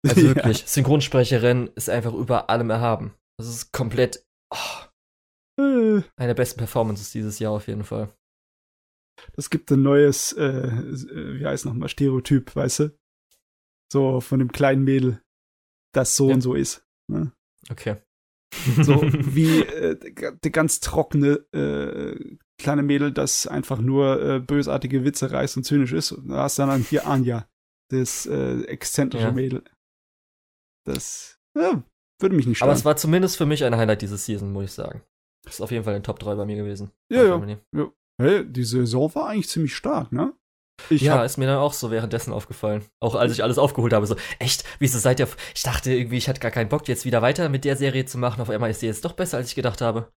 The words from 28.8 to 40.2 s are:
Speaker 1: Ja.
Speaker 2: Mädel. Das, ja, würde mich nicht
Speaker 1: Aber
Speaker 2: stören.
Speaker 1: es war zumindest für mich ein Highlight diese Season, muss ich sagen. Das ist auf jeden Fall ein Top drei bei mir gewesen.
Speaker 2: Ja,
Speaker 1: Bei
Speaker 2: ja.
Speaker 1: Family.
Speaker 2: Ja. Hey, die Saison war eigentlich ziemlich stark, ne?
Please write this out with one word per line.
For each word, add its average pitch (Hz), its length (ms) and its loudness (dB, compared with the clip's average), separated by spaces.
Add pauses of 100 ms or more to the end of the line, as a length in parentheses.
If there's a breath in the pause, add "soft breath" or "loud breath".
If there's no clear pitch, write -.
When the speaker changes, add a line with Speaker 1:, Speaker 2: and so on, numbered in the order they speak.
Speaker 1:
Ja. 113 60 0
Speaker 2:
Mädel. 127 320 -4 (1200)
Das, - 540 -10 (180)
ja, 302 260 0 (380)
würde 190 140 2
mich 127 120 2
nicht 117 140 0
Speaker 1:
Aber 135 100 4
Speaker 2:
stören. 131 80 4
Speaker 1:
es 120 60 -6
war 151 120 6
zumindest 180 400 2
für 160 80 2
mich 147 180 2
ein 120 120 2
Highlight 107 260 2
diese 101 160 -6
Season, 101 360 -6
muss 98 120 -4
ich 98 60 -10
sagen. - 300 -12 (420)
Das - 120 -18
ist - 60 -10
auf 107 100 -6
jeden 117 120 -4
Fall 104 120 -2
ein 104 80 -6
Top - 160 -6
drei 104 160 -4
bei 101 100 -4
mir 104 100 -4
gewesen. 101 360 -8 (200)
Speaker 2:
Ja, 254 100 6
Speaker 1:
Bei 226 60 10
Speaker 2:
ja. 180 120 6
Speaker 1:
Family. 104 180 -6 (180)
Speaker 2:
Ja. 147 160 -2 (280)
Hey, 170 320 4
die 127 120 -2
Saison 123 500 0
war 294 160 -2
eigentlich 214 200 -2
ziemlich 160 260 -2
stark, 269 360 -4
ne? 175 220 -2 (560)